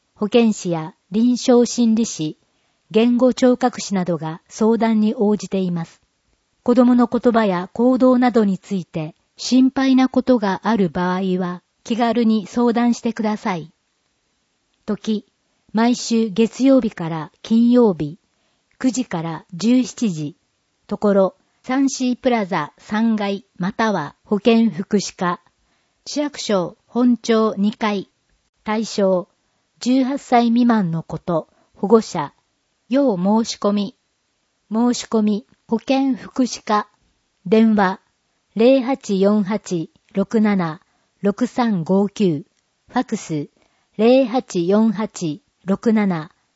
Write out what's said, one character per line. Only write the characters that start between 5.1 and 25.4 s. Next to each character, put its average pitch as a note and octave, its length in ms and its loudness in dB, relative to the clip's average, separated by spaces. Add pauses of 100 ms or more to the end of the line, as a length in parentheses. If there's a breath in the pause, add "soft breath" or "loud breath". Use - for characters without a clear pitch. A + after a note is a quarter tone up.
応 G#3 220 0
じ - 140 -10
て G3 80 -2
い F3+ 140 -2
ま E3+ 120 -6
す。 - 160 -18 (640)
子 B3 120 0
ど B3 100 6
も B3 100 4
の A#3+ 140 4
言 A#3+ 240 0
葉 A3+ 120 2
や F#3 280 -2
行 B3 260 2
動 B3+ 200 4
な B3 120 2
ど A3 140 2
に F#3+ 140 0
つ - 160 -10
い F3 100 -4
て D#3+ 320 -8 (200)
心 B3+ 340 2
配 C4+ 260 2
な C4 120 4
こ B3+ 140 0
と B3+ 160 2
が F#3+ 260 -4
あ - 120 0
る F#3+ 120 2
場 F3+ 260 -4
合 F#3 240 -2
は、 F3+ 240 -6 (220)
気 A#3 120 -4
軽 A#3 280 0
に A3 220 0
相 A#3+ 260 0
談 A#3+ 220 0
し - 60 -6
て A3+ 120 -4
く - 100 -6
だ G#3+ 140 -2
さ G3 200 -6
い。 D#3+ 160 -12 (1120)
時、 G#3 400 -6 (460)
毎 A#3 220 2
週 A3+ 360 -2
月 A3 340 0
曜 C4+ 160 6
日 A3 100 -2
か E3 180 -8
ら E3 240 -10 (100)
金 A#3 280 2
曜 A#3+ 240 6
日、 D3+ 240 -8 (600)
九 C4 120 -2
時 A#3 140 -4
か E3 180 -8
ら E3 300 -10
十 A3+ 300 2
七 G#3+ 280 -4
時。 D3+ 260 -8 (500)
と - 120 -8
こ G3+ 160 2
ろ、 F#3+ 220 2 (280)
サ B3+ 140 -4
ン C4+ 120 2
シ B3 220 -2
ー A#3 40 -4
プ C4 140 -2
ラ A3+ 160 0
ザ E3 320 -4
三 A3 380 -2
階 G3 280 -4 (120)
ま F3 160 -4
た A3+ 180 -2
は D#3 240 -6 (100)
保 G#3 140 -2
健 A3+ 320 4
福 F#3+ 280 -2
祉 - 180 -6
課、 F3+ 260 -6 (680)